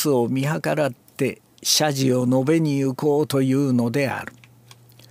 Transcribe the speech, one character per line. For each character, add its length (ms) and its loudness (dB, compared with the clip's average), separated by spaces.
守 100 2
を 120 2
見 160 -2
計 320 -2
ら 120 0
っ 40 -4
て、 500 -8
謝 300 0
辞 220 0
を 120 0
述 180 2
べ 160 2
に 200 0
行 160 -2
こ 260 0
う 60 -2
と 160 0
い 100 2
う 200 0
の 180 0
で 180 -2
あ 160 -8
る。 80 -18